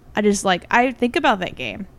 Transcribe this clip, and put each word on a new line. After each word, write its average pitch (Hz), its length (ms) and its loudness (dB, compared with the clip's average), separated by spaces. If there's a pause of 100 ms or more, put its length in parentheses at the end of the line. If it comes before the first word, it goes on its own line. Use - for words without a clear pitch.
(140)
I - 60 0
just, 208 240 2
like, 180 260 0
I 247 220 2
think 240 240 -2
about 277 220 2
that 180 160 -8
game. 123 320 -10 (120)